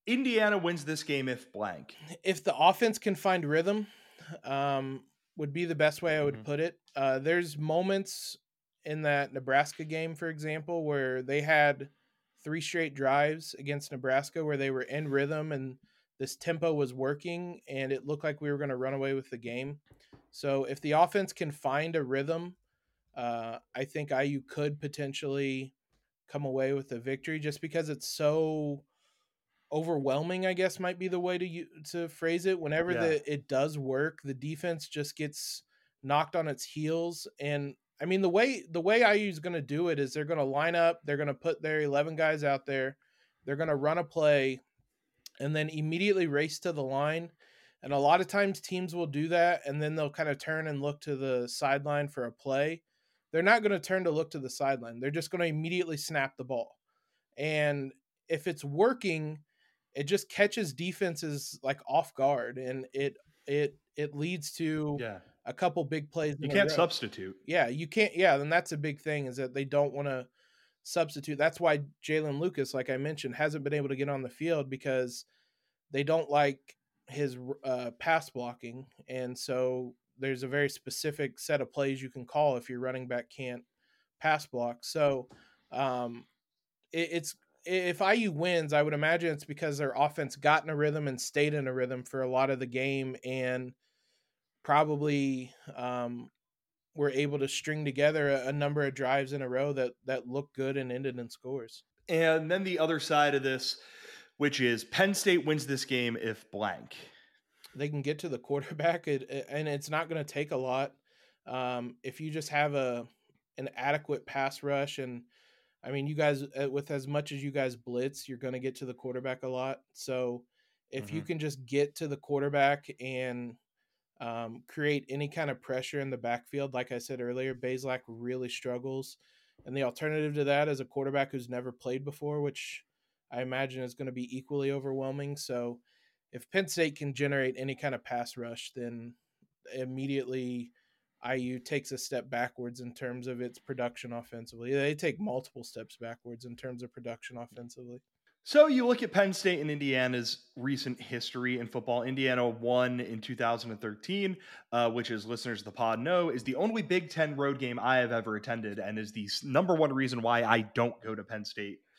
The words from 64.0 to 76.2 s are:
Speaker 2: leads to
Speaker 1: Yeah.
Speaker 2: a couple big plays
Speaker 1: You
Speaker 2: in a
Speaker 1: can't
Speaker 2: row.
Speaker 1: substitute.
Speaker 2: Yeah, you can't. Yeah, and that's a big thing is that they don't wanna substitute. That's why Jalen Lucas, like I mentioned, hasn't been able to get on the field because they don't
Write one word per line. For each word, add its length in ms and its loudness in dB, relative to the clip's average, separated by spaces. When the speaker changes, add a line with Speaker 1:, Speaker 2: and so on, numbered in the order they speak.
Speaker 2:
leads 400 -4
to 460 -2
Speaker 1:
Yeah. 200 -6
Speaker 2:
a 80 -8
couple 300 0
big 260 -4
plays 280 -2
Speaker 1:
You 80 -6
Speaker 2:
in 40 -2
a 40 0
Speaker 1:
can't 160 6
Speaker 2:
row. 60 -2
Speaker 1:
substitute. 600 0
Speaker 2:
Yeah, 220 4
you 180 -4
can't. 300 2
Yeah, 240 6
and 120 0
that's 200 2
a 40 -2
big 240 -4
thing 260 -2
is 100 -8
that 180 -4
they 100 -2
don't 300 2
wanna 340 -4
substitute. 540 -2
That's 240 2
why 200 4
Jalen 380 0
Lucas, 340 0
like 160 -2
I 60 0
mentioned, 400 -4
hasn't 280 0
been 100 -2
able 140 0
to 80 -2
get 120 0
on 140 -2
the 60 -6
field 420 0
because 540 -2
they 140 0
don't 260 2